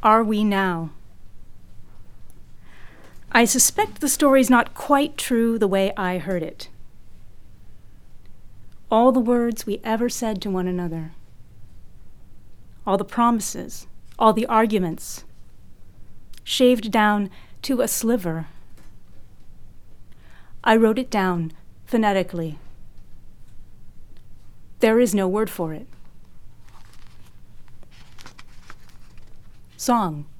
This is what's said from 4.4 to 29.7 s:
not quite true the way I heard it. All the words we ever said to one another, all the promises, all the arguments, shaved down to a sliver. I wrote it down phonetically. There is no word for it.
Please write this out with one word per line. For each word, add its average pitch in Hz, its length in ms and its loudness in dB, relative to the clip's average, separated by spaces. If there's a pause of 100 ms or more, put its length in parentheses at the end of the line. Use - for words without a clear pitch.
not 254 240 6
quite 285 420 2
true 226 420 2
the 202 100 4
way 196 280 2
I 185 220 -2
heard 170 240 -2
it. - 260 -10 (2250)
All 240 220 8
the 254 80 4
words 240 460 2
we 208 180 -2
ever 226 240 2
said 220 340 -2
to 202 80 -4
one 185 160 0
another, 170 460 -4 (1700)
all 196 120 4
the 196 80 2
promises, - 840 0 (320)
all 220 140 8
the 220 140 2
arguments, 214 760 2 (1160)
shaved 247 480 4
down 208 400 6 (320)
to 254 200 0
a 226 40 4
sliver. 180 600 0 (2250)
I 226 100 8
wrote 226 240 6
it 262 100 -4
down 180 440 2 (340)
phonetically. 180 720 2 (2250)
There 220 180 6
is 220 160 4
no 190 140 2
word 208 220 0
for 160 220 -4
it. - 140 -10 (4000)